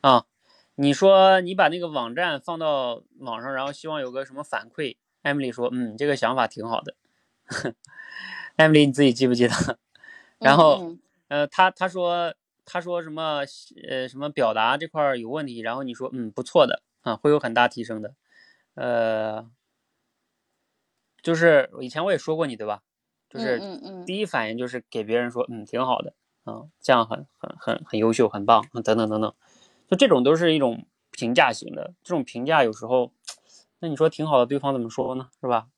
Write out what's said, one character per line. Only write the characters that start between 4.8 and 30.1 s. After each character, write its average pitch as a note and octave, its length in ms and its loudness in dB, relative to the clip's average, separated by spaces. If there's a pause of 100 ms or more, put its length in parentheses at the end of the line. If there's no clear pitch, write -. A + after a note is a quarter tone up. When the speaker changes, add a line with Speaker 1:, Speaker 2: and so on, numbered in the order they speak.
Speaker 1:
Emily C#3+ 280 -2
说 A#2+ 220 -4
：“嗯， A#2 240 -6
这 C#3+ 80 -4
个 D3 100 0
想 B2 200 0
法 B2 100 2
挺 A2 220 -10
好 A#2 140 -4
的。” - 120 -16 (540)
<laughs> - 280 -8 (840)
Emily， D#3 280 8
你 C#3 80 2
自 C#3 80 0
己 C3+ 100 6
记 B2 160 0
不 B2 60 4
记 A#2+ 140 4
得？ - 320 -2 (260)
<laughs> - 340 -20
然 C#3 180 6
后， D3+ 260 8
Speaker 2:
嗯， E3+ 60 -10
嗯。 E3+ 100 -16 (420)
Speaker 1:
呃， D3 60 0
他， F#3 240 4
他 F#3+ 160 -6
说， F3 480 -4 (300)
他 - 140 -8
说 F3 220 -6
什 D#3+ 80 -14
么， D3+ 320 -4 (480)
呃， C3 180 -6
什 C3 120 -16
么 D3 100 -8
表 A#2+ 240 0
达 A2+ 240 0
这 D#3 80 -8
块 D#3+ 160 -6
儿 C#3 160 0
有 A2+ 100 -10
问 C#3+ 200 -8
题， A#2 140 -12
然 A2+ 140 -6
后 C3+ 60 -8
你 B2+ 140 -10
说 B2+ 180 -10
：“嗯， A#2+ 180 -8
不 B2+ 120 -8
错 C#3+ 240 4
的， - 160 -4 (180)
啊， A2+ 140 -4
会 D3 160 0
有 D3 80 2
很 B2 120 -6
大 B2 160 4
提 A#2+ 160 -6
升 A2 180 -10
的。” G#2 120 -14 (640)
呃， A2+ 720 -4 (1700)
就 E3 100 0
是 D#3+ 380 4 (100)
以 B2+ 80 -10
前 D#3 160 -6
我 G3+ 60 -2
也 E3 60 0
说 D#3 180 -4
过 D#3+ 100 -2
你， B2+ 100 -10
对 G#2+ 120 -10
吧？ G#2 140 -8 (480)
就 G#3+ 100 -12
是 B2+ 200 -2
Speaker 2:
嗯， F#3 240 -12
嗯， F#3 200 -16
嗯。 - 20 -14
Speaker 1:
第 F#3 140 -8
一 G#3+ 80 -2
反 A2 240 -4
应 A2+ 60 -8
就 B2 100 -6
是 B2 240 -10
给 A2+ 120 -6
别 A2+ 140 -2
人 A#2+ 140 -2
说 A#2 180 -6
：“嗯， A2 160 -14
挺 B2 180 -6
好 B2+ 200 -2
的。” - 100 -14 (320)
啊， - 180 -12 (180)
这 - 120 0
样 A2+ 140 2
很， C#3 180 -10 (140)
很， - 180 -14
很， - 280 -6
很 A2 140 -6
优 A2 140 2
秀， A2+ 160 4
很 G2+ 160 -6
棒， A2 180 6 (200)
等 A2 140 2
等 A2 120 0
等 G#2+ 120 -2
等。 G#2+ 120 -4 (560)
就 F#3 80 2
这 C4+ 100 6
种 C3+ 160 4